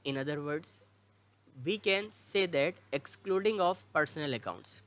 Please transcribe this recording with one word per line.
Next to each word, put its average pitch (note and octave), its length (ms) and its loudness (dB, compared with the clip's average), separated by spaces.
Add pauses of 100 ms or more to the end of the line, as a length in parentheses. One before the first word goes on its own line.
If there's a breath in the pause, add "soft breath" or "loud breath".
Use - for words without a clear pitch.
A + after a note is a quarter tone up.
in C#3 100 -2
other C#3+ 220 -2 (100)
words, D3+ 200 -4 (1000)
we G#3 200 0
can G3+ 240 2
say - 380 0
that D#3+ 240 2 (280)
excluding G3 560 0
of F3+ 220 4 (180)
personal D3 440 0
accounts, - 460 -8